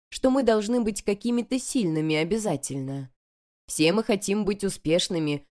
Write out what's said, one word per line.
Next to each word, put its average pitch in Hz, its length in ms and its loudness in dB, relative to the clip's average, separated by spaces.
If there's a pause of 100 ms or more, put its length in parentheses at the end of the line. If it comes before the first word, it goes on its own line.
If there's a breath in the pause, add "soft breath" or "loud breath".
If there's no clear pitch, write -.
что - 200 0
мы 262 140 2
должны 220 380 2
быть 214 220 -4
какими-то 240 560 -2
сильными 156 560 0
обязательно. 139 960 -4 (560)
Все 156 240 2
мы 220 120 2
хотим 202 420 0
быть 196 180 -2
успешными, 160 880 0